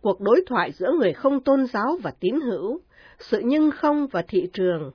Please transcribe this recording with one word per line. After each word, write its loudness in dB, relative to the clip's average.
cuộc -2
đối 4
thoại -2
giữa -4
người 2
không 0
tôn 4
giáo -4
và -6
tín -2
hữu, -6
sự -2
nhưng 4
không 0
và -4
thị -2
trường -2